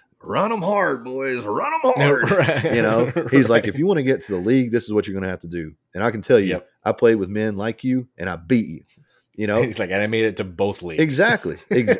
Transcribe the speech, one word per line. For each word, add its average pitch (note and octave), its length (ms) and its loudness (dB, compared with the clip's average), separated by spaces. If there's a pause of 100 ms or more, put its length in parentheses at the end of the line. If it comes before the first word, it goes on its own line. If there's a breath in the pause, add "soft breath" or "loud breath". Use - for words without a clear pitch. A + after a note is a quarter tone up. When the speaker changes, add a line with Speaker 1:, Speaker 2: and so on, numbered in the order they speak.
(220 soft breath)
Speaker 1:
"Run E3+ 300 -2
'em G#3+ 80 -4
hard, E3+ 420 -2
boys, B2+ 420 -6
run B2 280 -4
'em E4 80 -2
Speaker 2:
<laughs> B3+ 160 2
Speaker 1:
hard." C#3+ 340 2
Speaker 2:
Right. D#3 440 0
Speaker 1:
You A#2 80 2
know, A2+ 240 2 (240)
he's C3 180 6
like, A2+ 160 4
Speaker 2:
Right. G#2+ 60 -2
Speaker 1:
"If A2 80 -4
you D#3+ 80 0
wanna F3 160 2
get C3 200 0
to G#2 100 -8
the F#2 60 -2
league, A#2+ 320 2
this A2+ 140 0
is G#2+ 80 -8
what G#2 140 0
you're F#2+ 80 -8
gonna F#2+ 160 -4
have F2+ 100 -8
to F2 80 -16
do." E2 260 -10 (200)
And F#2+ 100 -4
I A#2 60 0
can A2 100 -6
tell A#2+ 180 6
you, G2 100 4
Speaker 2:
Yep. F2 200 -6 (160)
Speaker 1:
I A2 80 0
played A2+ 240 4
with F#2+ 140 -2
men G#2+ 260 -2
like A2 280 -6
you, B2+ 240 -2 (100)
and F#2 100 -6
I F2 80 -6
beat E2+ 320 0
you. D#2 160 -14 (560 soft breath)
You G#2+ 60 -2
know? G#2+ 160 2
Speaker 2:
<laughs> - 0 -
He's A2 160 -4
like, F#2 120 -2
"And G2 120 0
I G#2+ 40 0
made A2+ 200 0
it G#2 100 -2
to G#2+ 80 -4
both F#2 380 -4
leagues." E2+ 180 -4
Speaker 1:
Exactly. D#3+ 560 0 (140)
Ex-, B2 300 2